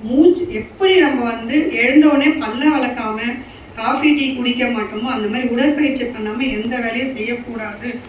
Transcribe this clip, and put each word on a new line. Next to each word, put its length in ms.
மூச்சு 460
எப்படி 500
நம்ம 240
வந்து 480
எழுந்தவொடனே 720
பல்ல 200
வளர்க்காம 560
காஃபி 380
டீ 220
குடிக்க 300
மாட்டோமோ, 400
அந்த 220
மாதிரி 200
உடற்பயிற்சி 560
பண்ணாம 600
எந்த 140
வேலையும் 360
செய்யக்கூடாது 840